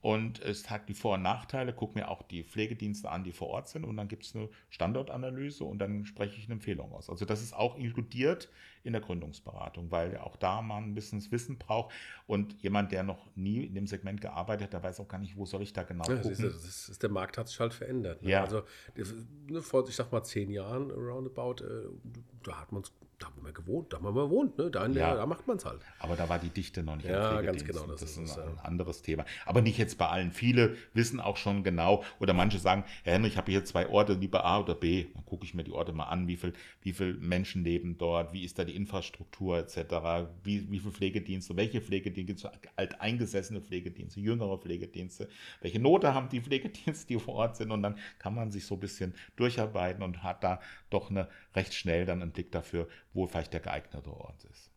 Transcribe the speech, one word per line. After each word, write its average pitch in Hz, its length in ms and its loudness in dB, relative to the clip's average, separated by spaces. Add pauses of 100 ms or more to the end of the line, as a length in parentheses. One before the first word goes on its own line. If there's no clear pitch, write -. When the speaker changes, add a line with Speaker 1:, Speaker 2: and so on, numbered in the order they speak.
Speaker 1:
Und 110 380 2
es - 300 -4
hat 107 180 -6
die 101 60 -6
Vor- 101 220 2
und 95 80 0
Nachteile, 123 500 0
guck - 220 -4
mir 104 140 -4
auch 87 120 -6
die 82 220 -10
Pflegedienste 107 680 -4
an, 87 140 -2
die 90 80 -6
vor - 160 -8
Ort - 220 -6
sind. 156 160 -8
Und 110 120 -6
dann 104 100 -4
gibt's - 280 -10
eine 107 140 -6 (200)
Standortanalyse 131 960 -4
und 101 160 -6
dann 104 260 -2
spreche 104 320 -6
ich 107 80 -12
eine 117 80 -6
Empfehlung 101 400 -6
aus. - 160 -12
Also 87 160 -4
das 107 160 0
ist 117 140 -10
auch 120 200 4
inkludiert 127 760 0 (340)
in 117 100 -2
der 110 80 2
Gründungsberatung, 85 880 -8
weil 85 240 2
ja - 80 -6
auch - 140 -10
da 98 260 2
man 107 220 -4
ein 104 100 -4
bisschen 104 240 -6
das 101 140 -6
Wissen 120 260 -2
braucht. 113 340 0 (360)
Und 104 340 0
jemand, 101 300 2
der 92 100 0
noch 95 340 -6
nie 101 300 0
in 98 80 -8
dem 98 140 -2
Segment 98 340 -6
gearbeitet 98 440 -4
hat, 98 80 -8
der 87 100 -6
weiß 92 160 -6
auch 98 80 -10
gar 95 100 -8
nicht, 95 200 -8
wo 98 100 -6
soll 98 160 -4
ich 101 100 -8
da 95 80 -4
genau 87 260 -4
Speaker 2:
Ja, 127 100 2
das 117 100 0
ist 98 100 -2
Speaker 1:
gucken. 117 80 0
Speaker 2:
ja, 92 60 0
das 82 380 -12
ist, 101 120 -10
der 107 80 2
Markt 98 300 -2
hat 117 80 -4
sich - 120 -12
halt 117 140 0
verändert, 101 480 -4
ne? 92 80 0
Speaker 1:
Ja. 98 120 8
Speaker 2:
Also, 104 200 0 (340)
das, 101 160 -6 (360)
ne, 160 160 -6
vor, 131 260 2
ich 117 60 -8
sag 120 160 -2
mal, 113 120 0
zehn 101 280 -2
Jahren 113 400 -4
roundabout, 123 720 -4
äh, - 260 -6 (540)
da - 180 -8
hat - 100 -12
man's 98 200 -6 (260)
da, - 160 -12
wo - 80 -16
man 76 120 -12
gewohnt, 92 400 -4
da, 78 100 -8
wo 101 80 -2
man 139 180 2
wohnt, 233 280 4
ne? 170 120 2
Da 98 160 0
in 131 80 2
der, 135 140 4
Speaker 1:
Ja. - 80 6
Speaker 2:
da 110 100 0
macht 160 220 -2
man's 226 160 0
halt. 62 160 -8 (200)
Speaker 1:
Aber 85 180 0
da 85 100 2
war 85 100 4
die 82 120 -2
Dichte 90 340 -4
noch 78 140 -2
nicht 73 80 -6
im 87 80 0
Speaker 2:
Ja, 107 280 4
ganz 90 200 0
Speaker 1:
Pflegedienst. 73 60 -4
Speaker 2:
genau, 80 160 -2
Speaker 1:
Und 76 80 -6
Speaker 2:
das 71 100 -8
Speaker 1:
das - 100 -8
Speaker 2:
ist 80 60 -10
Speaker 1:
ist 80 140 -6
Speaker 2:
es, 73 60 -6
Speaker 1:
ein 80 200 -6
Speaker 2:
ja. 78 60 -12
Speaker 1:
anderes 85 400 -2
Thema. 78 200 0 (220)
Aber 117 160 6
nicht 113 160 6
jetzt 110 200 2
bei 87 120 4
allen. 87 240 2
Viele 120 420 8 (180)
wissen 117 280 2
auch 101 160 0
schon 101 260 2
genau, 90 400 6 (160)
oder 95 140 6
manche 95 260 6
sagen, 98 240 6 (200)
„Herr 87 100 6
Henrich, 104 200 6
ich - 40 0
habe 95 140 0
hier 95 120 6
zwei 90 240 2
Orte, 104 280 8
lieber 92 280 4
A 92 160 8
oder 90 160 2
B.“ 87 380 4
Dann - 120 -10
gucke 92 200 -6
ich - 80 -12
mir 82 100 -2
die - 80 -6
Orte 82 220 -2
mal 78 140 -2
an, 87 200 0
wie 87 80 0
viel, 87 160 -2 (300)
wie 92 100 -2
viel 90 220 2
Menschen 90 500 0
leben 85 340 2
dort, 85 360 2
wie 95 100 -6
ist 87 160 -8
da 90 60 2
die - 100 -6
Infrastruktur 95 840 -2
et 82 100 -4
cetera, 85 600 0 (140)
wie, 101 260 0
wie 98 100 -2
viel 98 120 -6
Pflegedienste, 95 640 -2
welche 107 240 2
Pflegedienste, 95 460 -2
gibt's 92 160 -6
so - 80 -10 (260)
alteingesessene 101 840 -2
Pflegedienste, 90 580 -8
jüngere 104 380 2
Pflegedienste, 90 720 -6 (320)
welche - 180 0
Note 151 340 8
haben 131 140 2
die 123 140 -2
Pflegedienste, 139 680 -2
die 120 120 0
vor - 160 -6
Ort 117 200 2
sind, 110 160 -2
und 107 100 2
dann 104 160 2 (220)
kann 104 160 -4
man 113 160 -2
sich 101 140 -6
so 101 100 -4
ein 92 60 -6
bisschen 92 340 -4 (220)
durcharbeiten 107 680 2
und 87 180 -4
hat 90 220 -4
da 92 160 2 (300)
doch - 200 0
eine, 95 200 0 (260)
recht 95 180 0
schnell 87 320 2
dann 90 160 0
einen 85 120 -4
Blick - 180 -6
dafür, 85 380 -2 (240)
wo 92 140 2
vielleicht 80 260 -4
der 80 80 -2
geeignete - 500 -6
Ort - 340 -14
ist. - 320 -20